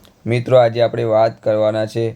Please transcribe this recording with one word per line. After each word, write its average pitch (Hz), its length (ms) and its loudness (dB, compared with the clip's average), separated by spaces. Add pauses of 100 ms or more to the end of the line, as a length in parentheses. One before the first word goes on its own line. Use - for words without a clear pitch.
(260)
મિત્રો, 123 320 2
આજે 117 240 2
આપણે 117 220 0
વાત 113 380 0
કરવાના 110 440 0
છે 113 180 -4 (100)